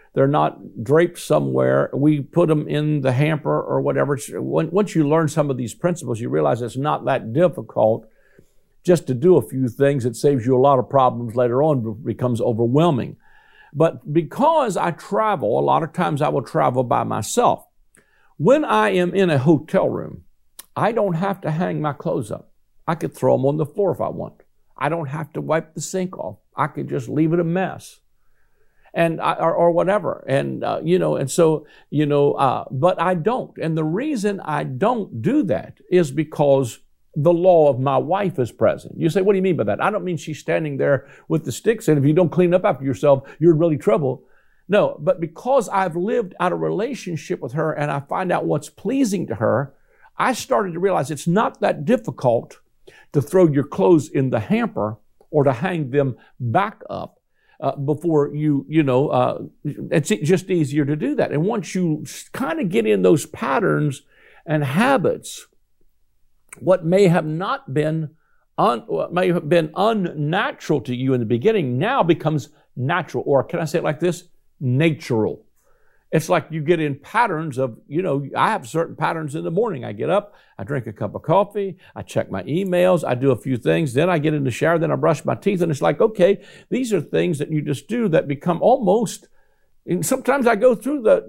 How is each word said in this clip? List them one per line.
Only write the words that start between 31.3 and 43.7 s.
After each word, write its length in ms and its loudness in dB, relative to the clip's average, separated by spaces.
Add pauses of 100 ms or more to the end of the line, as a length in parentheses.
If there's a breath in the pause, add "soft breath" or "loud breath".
so, 340 2 (240 loud breath)
you 160 0
know, 280 2
uh, 380 0
but 300 0
I 140 0
don't. 420 -4
And 180 -4
the 100 -2
reason 560 -4
I 240 -4
don't 580 -4
do 220 2
that 340 -4 (120)
is 200 2
because 720 0 (340)
the 180 4
law 380 6
of 80 0
my 200 0
wife 400 -2
is 120 0
present. 480 -2
You 120 0
say, 120 2
"What 100 4
do 40 4
you 60 0
mean 140 2
by 80 0
that?" 180 -2
I 80 2
don't 140 -6
mean 120 -4
she's 240 -10
standing 360 -4
there 300 0 (220 loud breath)
with 160 -2
the 80 -6
sticks, 340 -2
and 120 4
if 60 2
you 80 4
don't 200 2
clean 200 2
up 120 2
after 200 0
yourself, 540 2
you're 140 6
in 60 6
really 200 2